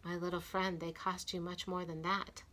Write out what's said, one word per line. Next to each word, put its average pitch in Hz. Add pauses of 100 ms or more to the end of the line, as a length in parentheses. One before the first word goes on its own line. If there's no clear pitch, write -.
My 175
little 175
friend, 185
they 165
cost 185
you 180
much 175
more 180
than 165
that. 190 (100)